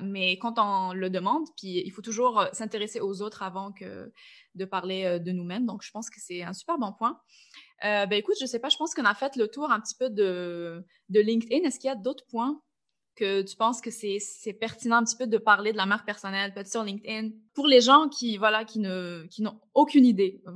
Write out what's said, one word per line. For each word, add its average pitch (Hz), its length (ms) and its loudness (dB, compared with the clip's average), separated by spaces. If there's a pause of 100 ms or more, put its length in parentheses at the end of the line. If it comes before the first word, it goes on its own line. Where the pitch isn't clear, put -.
mais 190 360 -2
quand 226 200 -6
on 196 340 2
le 185 160 -2
demande, 202 380 0 (100)
puis 180 280 -4
il 196 80 -10
faut 214 100 -16
toujours, 226 380 0
euh, 185 120 4
s'intéresser 214 480 -6
aux 196 220 -4
autres 214 200 -10
avant 190 300 -8
que 190 400 -16 (420)
de 185 100 -6
parler, 190 400 -4
euh, 175 140 0
de 170 140 -4
nous-mêmes. 180 340 -4
Donc, 196 160 -6
je - 100 -16
pense 226 180 -12
que - 100 -20
c'est 180 220 -10
un 175 100 -10
super 330 260 -6
bon 214 140 -4
point. 240 260 -4 (680)
Euh, 208 220 2
ben, 208 100 0
écoute, 277 240 0
je 262 60 -4
sais 240 120 -4
pas, 247 100 -6
je 294 80 2
pense 320 180 -4
qu'on 277 100 0
a 208 100 6
fait 277 220 -4
le 220 120 2
tour 285 220 -4
un 220 100 2
petit - 180 -12
peu 254 120 0
de, 180 720 -2 (240)
de 208 120 6
LinkedIn. 226 460 2
Est-ce - 120 -2
qu'il 262 100 -4
y 269 40 -2
a 254 40 -6
d'autres 247 300 -6
points 254 340 -4 (560)
que 196 260 0
tu 190 140 -8
penses 233 240 0
que 233 100 -10
c'est, 208 300 -6
c'est - 320 -12
pertinent 226 440 -2
un 233 80 4
petit 226 120 -4
peu 254 100 -6
de 214 120 2
parler 208 340 4
de 214 40 -2
la 196 100 0
marque 208 200 0
personnelle, 196 460 -4
peut-être 202 180 -14
sur 226 120 -4
LinkedIn, 220 480 -6 (240)
pour 285 140 0
les 254 120 10
gens 277 280 8
qui, 233 300 -4
voilà, 214 260 4
qui 220 160 -8
ne, 180 500 -6
qui - 120 -8
n'ont - 180 -6 (120)
aucune 294 320 8
idée, 196 380 4 (140)